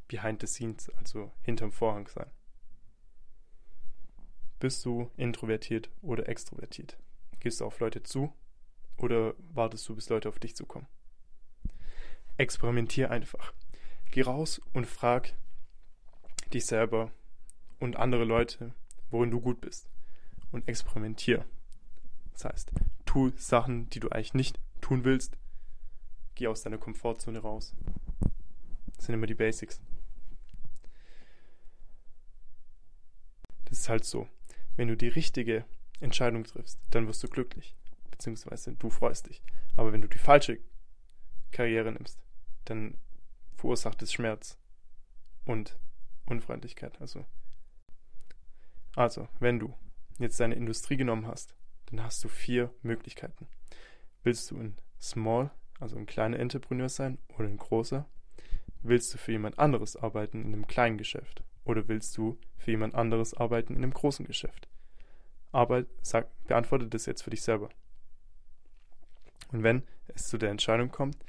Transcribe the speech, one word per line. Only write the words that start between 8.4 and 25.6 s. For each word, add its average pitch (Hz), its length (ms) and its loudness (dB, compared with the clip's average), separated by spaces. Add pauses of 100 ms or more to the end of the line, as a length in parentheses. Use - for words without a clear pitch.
oder 117 380 2 (200)
wartest 113 340 -2
du, 117 60 -6
bis 107 140 -8
Leute 110 200 -2
auf - 120 -2
dich 113 160 -4
zukommen? - 320 -12 (1500)
Experimentier 120 760 2
einfach. - 420 0 (560)
Geh 131 120 6
raus 135 380 -2 (120)
und 123 140 2
frag - 480 2 (1160)
dich 123 140 0
selber 113 460 0 (680)
und 120 180 -4
andere 120 280 4
Leute, 117 500 0 (360)
worin 117 200 2
du 117 100 2
gut 123 200 0
bist. - 280 -10 (640)
Und 120 160 0
experimentier. 110 800 2 (880)
Das - 140 -6
heißt, - 260 -4 (320)
tu 131 320 4
Sachen, 120 540 0
die - 100 -6
du - 80 -4
eigentlich - 260 -2
nicht - 240 2 (220)
tun 127 240 2
willst. 131 340 2 (960)